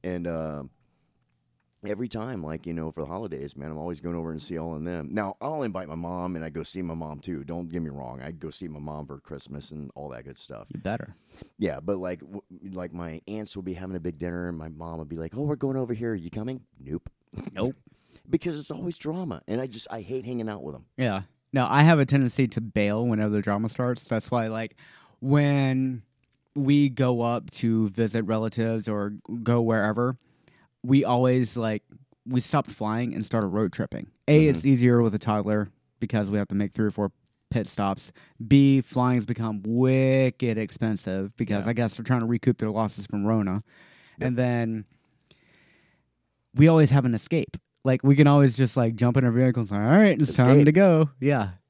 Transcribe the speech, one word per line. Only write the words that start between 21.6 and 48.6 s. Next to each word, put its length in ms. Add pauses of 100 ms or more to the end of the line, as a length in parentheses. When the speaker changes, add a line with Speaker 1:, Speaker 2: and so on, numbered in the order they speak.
Speaker 2:
I 140
have 160
a 80
tendency 420
to 120
bail 440
whenever 260
the 100
drama 280
starts. 380
That's 240
why, 160
like, 300 (420)
when 840 (520)
we 360
go 320
up 300
to 360
visit 340
relatives 680
or 260 (280)
go 200
wherever, 540 (680)
we 200
always, 520
like, 260 (420)
we 160
stop 280
flying 460
and 120
start 160
a 60
road 240
tripping. 360 (200)
A, 140
Speaker 1:
Mm-hmm. 80
Speaker 2:
it's 140
easier 380
with 120
a 40
toddler 520 (280)
because 320
we 80
have 100
to 60
make 180
three 140
or 60
four 180 (400)
pit 160
stops. 460 (340)
B, 340
flying's 460
become 380
wicked 920
expensive 800
because 280
Speaker 1:
Yeah. 60
Speaker 2:
I 20
guess 240
they're 80
trying 160
to 60
recoup 320
their 120
losses 360
from 200
Rona. 380 (540)
Speaker 1:
Yep. 100
Speaker 2:
And 80
then 480 (1700)
we 140
always 220
have 140
an 100
escape. 420 (260)
Like, 220
we 100
can 120
always 300
just, 200